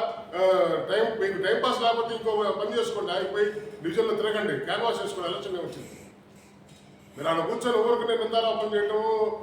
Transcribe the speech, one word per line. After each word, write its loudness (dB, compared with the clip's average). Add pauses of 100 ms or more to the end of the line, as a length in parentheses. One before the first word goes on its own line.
(360)
ఆ, 2 (480)
టైమ్, 2
మీకు 0
టైమ్ 2
పాస్ 0
లేకపోతే 2
ఇంకో -2 (200)
పని -2
చేసుకోండి, -2
ఆగిపోయి 0
డివిజన్లో -2
తిరగండి, -2
క్యాన్వాస్ -2
చేసుకోండి. -4
ఎలక్షన్ -6
వచ్చింది, -8 (1300)
మీరు -2
ఆడ 2
కూర్చొని 2
ఊరికి 2
నేను 2
నిందారోపణ 0
చేయటము, 2 (360)